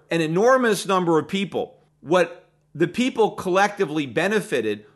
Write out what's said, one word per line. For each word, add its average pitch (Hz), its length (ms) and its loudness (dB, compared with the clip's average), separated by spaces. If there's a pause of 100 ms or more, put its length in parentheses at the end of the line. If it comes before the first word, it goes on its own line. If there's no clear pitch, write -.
an 165 120 0
enormous 214 640 2
number 170 340 2
of 151 80 -4
people, 165 520 -6 (220)
what 175 480 0 (240)
the 160 140 0
people 233 440 0
collectively 185 720 -2
benefited 127 800 -2 (100)